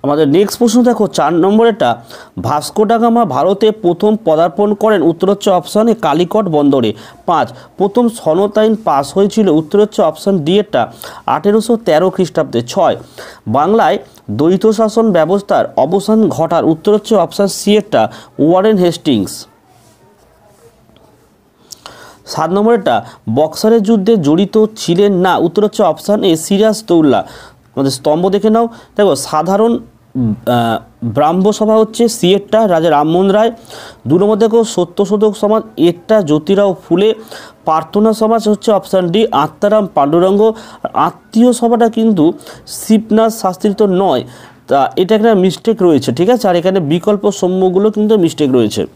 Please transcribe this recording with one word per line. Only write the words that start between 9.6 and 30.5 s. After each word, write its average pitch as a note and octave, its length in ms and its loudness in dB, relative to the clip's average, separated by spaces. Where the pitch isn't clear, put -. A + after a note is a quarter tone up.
হচ্ছে G#3 220 0
option F3+ 360 -2
ডি E3 200 0
এরটা, C#3 340 -2
আঠেরোশো G#3 500 0
তেরো F#3 340 0
খ্রিস্টাব্দে। D3+ 520 -2
ছয়, D#3 340 -2
বাংলায় E3+ 500 0
দ্বৈত E3 360 0
শাসন A3 460 0
ব্যবস্থার E3+ 520 0
অবসান G3 520 0
ঘটার? D#3 360 -2
উত্তর E3 300 0
হচ্ছে G#3+ 220 0
option F#3+ 300 0
সি G3+ 300 -2
এরটা, B2 320 0
ওয়ারেন F#3 380 2
হেস্টিংস। D#3 680 -2
সাত D#3+ 240 -4
নম্বরেরটা, G3+ 540 0
বক্সারের G3 480 0
যুদ্ধে A3 340 2
জড়িত F#3 480 2
ছিলেন G3 360 0
না? F3+ 240 0
উত্তর E3+ 280 0
হচ্ছে - 180 -2
option G3 420 -2
এ, E3 120 2
সিরাজ G#3 500 -2
দৌল্লা। D3+ 400 2
আমাদের C3+ 140 -2
স্তম্ভ D#3+ 380 -2
দেখে G3+ 220 0
নাও। A3+ 180 0
দেখো, F#3+ 200 2
সাধারণ, G3 580 -2
আহ, - 520 -8